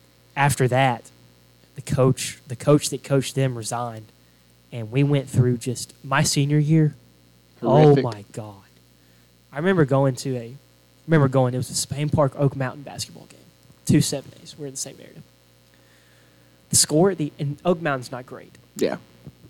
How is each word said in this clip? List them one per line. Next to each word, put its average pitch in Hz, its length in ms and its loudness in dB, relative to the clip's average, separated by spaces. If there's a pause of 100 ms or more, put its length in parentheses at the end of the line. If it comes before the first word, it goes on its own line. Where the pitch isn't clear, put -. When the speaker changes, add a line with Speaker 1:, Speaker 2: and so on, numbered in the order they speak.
(360)
Speaker 1:
after 139 320 2
that, 123 420 0 (640)
the - 60 -14
coach, - 560 0 (100)
the 123 80 -12
coach - 340 2
that 139 120 -8
coached 139 320 -2
them 131 220 -2
resigned. 113 500 -10 (680)
And 113 200 -10
we 135 120 2
went 139 260 -2
through 123 280 2
just - 360 -8 (100)
my 139 180 2
senior 147 360 0
year. 151 360 2 (680)
Speaker 2:
Horrific. 135 420 6
Speaker 1:
Oh, 123 60 -4
my 104 220 -14
God. 107 240 -14 (960)
I 135 40 -18
remember 170 300 2
going 135 300 2
to 127 200 -6
a, 117 160 -12 (540)
remember 151 220 4
going, 127 260 2
it 127 40 -4
was 120 120 -6
a - 40 -10
Spain 151 360 -4
Park 147 260 2
Oak 139 200 0
Mountain 131 260 -8
basketball - 440 -16
game. - 120 -20 (480)
Two 156 160 4
seven - 300 -6 (100)
A's - 160 -20
were 147 80 -12
in 131 60 -12
the 135 60 -20
same - 220 -12
area. - 220 -20 (1500)
The - 60 -2
score 165 340 2
at 180 80 -4
the, 147 200 -4
and 143 260 -6
Oak 175 160 0
Mountain's 139 320 -4
not 127 140 -12
great. - 260 -20 (240)
Speaker 2:
Yeah. 67 200 -4 (540)